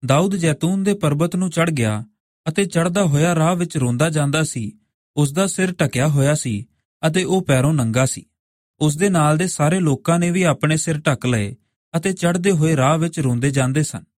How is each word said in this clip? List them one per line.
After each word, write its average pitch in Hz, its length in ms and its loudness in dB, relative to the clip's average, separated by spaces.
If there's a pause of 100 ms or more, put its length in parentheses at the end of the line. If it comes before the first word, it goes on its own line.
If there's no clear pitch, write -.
ਦਾਊਦ 170 300 2
ਜੈਤੂਨ 170 480 -2
ਦੇ 202 100 0
ਪਰਬਤ 170 420 -2
ਨੂੰ 185 140 -2
ਚੜ੍ਹ 165 220 -2
ਗਿਆ 107 340 -2 (440)
ਅਤੇ 202 160 0
ਚੜ੍ਹਦਾ 180 380 0
ਹੋਇਆ 151 320 2
ਰਾਹ 165 200 2
ਵਿੱਚ 170 220 -4
ਰੋਂਦਾ 127 320 0
ਜਾਂਦਾ 151 340 0
ਸੀ। 117 280 -6 (460)
ਉਸ 143 140 2
ਦਾ 185 160 0
ਸਿਰ 185 260 -2
ਢਕਿਆ 143 340 0
ਹੋਇਆ 143 280 2
ਸੀ 110 300 -6 (420)
ਅਤੇ 175 160 0
ਉਹ 185 180 0
ਪੈਰੋਂ 139 320 2
ਨੰਗਾ 123 320 0
ਸੀ। - 200 -6 (540)
ਉਸ 151 180 0
ਦੇ 196 120 2
ਨਾਲ 156 280 2
ਦੇ 180 100 0
ਸਾਰੇ 160 320 0
ਲੋਕਾਂ 165 400 0
ਨੇ 175 120 0
ਵੀ 180 120 0
ਆਪਣੇ 156 340 0
ਸਿਰ 156 220 -2
ਢੱਕ 147 260 -2
ਲਏ 113 300 -2 (420)
ਅਤੇ 185 160 -2
ਚੜ੍ਹਦੇ 175 380 0
ਹੋਏ 160 240 2
ਰਾਹ 139 220 2
ਵਿੱਚ 160 220 -2
ਰੋਂਦੇ 131 320 0
ਜਾਂਦੇ 135 320 0
ਸਨ। - 200 -8 (160)